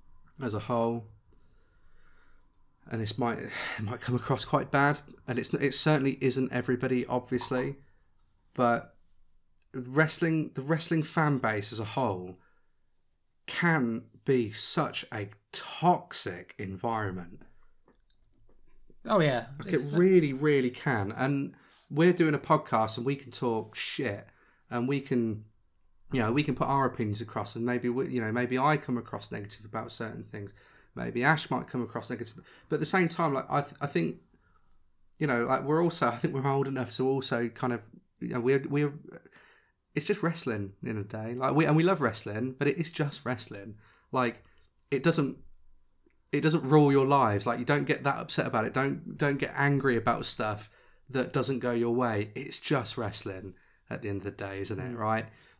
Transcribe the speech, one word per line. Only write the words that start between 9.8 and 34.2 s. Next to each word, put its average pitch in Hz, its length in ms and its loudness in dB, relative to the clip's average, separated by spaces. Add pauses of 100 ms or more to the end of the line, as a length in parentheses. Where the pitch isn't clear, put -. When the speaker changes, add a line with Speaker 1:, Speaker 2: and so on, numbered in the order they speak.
Speaker 1:
the 135 80 -4
wrestling 160 400 0
fan 151 360 2
base 107 340 -2
as 110 80 -6
a 107 40 -4
whole 92 540 -4 (1080)
can 127 580 0 (200)
be 123 260 2
such - 600 -2
a 101 180 -8 (220)
toxic - 1080 -2
environment. 95 840 -6 (1700)
Speaker 2:
Oh, 214 120 4
yeah. 127 260 2 (140)
Speaker 1:
Like, 160 120 -4
Speaker 2:
It's 147 120 2
Speaker 1:
it 147 80 -6
Speaker 2:
the 160 60 4
Speaker 1:
really, 175 340 8
really 135 380 4
can. 110 420 0
And 139 420 0 (340)
we're 170 240 6
doing 160 220 4
a 139 60 -2
podcast 113 560 2
and 120 100 -6
we 143 80 0
can 139 160 -10
talk 113 460 -4
shit - 500 -4 (420)
and 120 200 -2
we 139 120 0
can, 113 440 -2 (680)
you 131 80 0
know, 113 120 2
we 147 100 2
can 143 140 -2
put - 100 -2
our 135 200 2
opinions 107 340 -2
across - 340 -6
and 117 100 -4
maybe, 123 240 0
we, 127 200 -2
you 127 120 -2
know, 110 120 -2
maybe 123 260 0
I 147 180 4
come 127 220 -4
across - 320 -10
negative 107 340 -10
about 110 280 -8
certain 113 320 -8
things. 101 280 -12 (440)
Maybe 120 260 -4
Ash 151 300 2
might - 160 -4
come 123 140 -4
across 110 280 -8
negative. 120 300 -10 (280)
But 160 80 0
at 143 40 -6
the 151 60 0
same 180 220 4
time, 156 240 0
like, 131 160 -2
I, 143 120 0
th-, - 200 -10
I 143 60 -2
think, 170 300 -2 (1000)